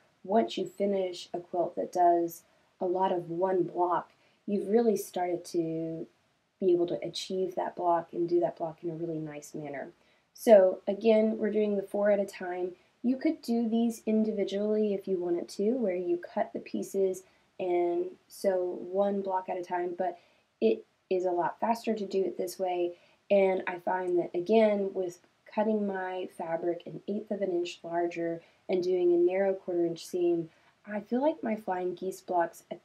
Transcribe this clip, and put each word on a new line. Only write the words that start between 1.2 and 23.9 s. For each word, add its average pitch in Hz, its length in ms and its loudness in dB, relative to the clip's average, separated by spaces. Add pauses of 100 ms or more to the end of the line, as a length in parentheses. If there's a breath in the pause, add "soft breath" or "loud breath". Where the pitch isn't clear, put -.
a 175 60 -6
quilt 175 360 -4
that 185 180 -6
does 175 500 4 (360 soft breath)
a 185 60 -2
lot 185 260 2
of 170 180 -4
one 185 340 2
block, 294 480 0 (340 soft breath)
you've 202 220 -2
really 220 300 4
started 180 480 -4
to 165 600 -4 (540)
be 185 140 4
able 175 140 2
to - 180 -6
achieve 185 500 -6
that - 200 -6
block 170 360 0
and 175 160 -2
do 175 120 2
that 165 180 0
block 160 260 -8
in 175 60 -6
a 160 60 -6
really 165 220 -6
nice 147 380 -10
manner. 143 340 -10 (440 soft breath)
So 190 540 8
again, 220 500 2
we're 214 140 -2
doing 208 240 2
the 196 80 0
four 202 280 2
at 202 80 4
a 196 60 -2
time. 180 460 -6 (320 loud breath)
You 254 140 0
could 330 240 0
do 233 280 0
these 226 360 0
individually 214 880 0
if 196 140 -6
you 190 100 0
wanted 175 320 -2
to, 208 220 0
where 220 240 0
you 175 220 0
cut - 360 -4
the 220 60 -8
pieces 190 640 -4 (360 soft breath)
and 175 460 0 (220)
sew 180 520 -2
one 196 420 -2
block 185 280 -4
at 180 80 -6
a 175 60 -8
time, 180 340 -4
but 185 220 -4 (420 loud breath)
it 220 240 2 (240)
is 185 160 2
a 180 60 0
lot 175 280 -2
faster 220 360 -2
to 208 100 -4
do 190 180 0
it - 140 -4
this - 220 -6
way. 175 340 -2 (380 loud breath)
And 190 360 4
I 180 120 -6
find 180 400 0